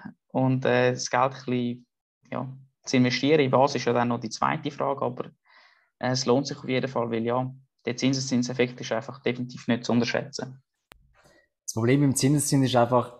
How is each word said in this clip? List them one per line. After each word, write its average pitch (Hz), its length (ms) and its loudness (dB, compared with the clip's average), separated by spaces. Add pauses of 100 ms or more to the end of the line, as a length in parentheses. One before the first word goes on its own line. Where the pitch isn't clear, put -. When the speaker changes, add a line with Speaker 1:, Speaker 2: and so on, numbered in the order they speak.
(280)
Speaker 1:
und, 131 360 0
äh, 123 280 2
das 127 180 -6
Geld 123 120 2
ein 135 220 -2
bisschen, 123 420 -4 (440)
ja, 131 260 -8 (280)
zu - 120 0
investieren. 127 440 4
In 131 120 2
was 135 220 4
ist 123 100 -4
ja 117 80 2
dann 120 160 0
noch 120 120 -2
die 117 100 -8
zweite 147 400 -2
Frage, 139 320 -4
aber, 123 240 -6 (720)
äh, 123 140 -2
es 127 120 -2
lohnt 143 220 2
sich 139 100 -8
auf - 120 -12
jeden 127 200 0
Fall, 120 220 -2
weil 113 140 -2
ja, 127 280 -2 (320)
der 123 120 -4
Zinseszinseffekt 123 840 0
ist - 120 -6
einfach 113 280 -6
definitiv 123 480 -4
nicht 117 160 -2
zu - 80 -2
unterschätzen. 131 680 -2 (1000)
Speaker 2:
Das - 100 -10
Problem 127 280 4
im 135 120 4
Zinseszins 139 520 2
ist 120 100 0
einfach, 120 440 4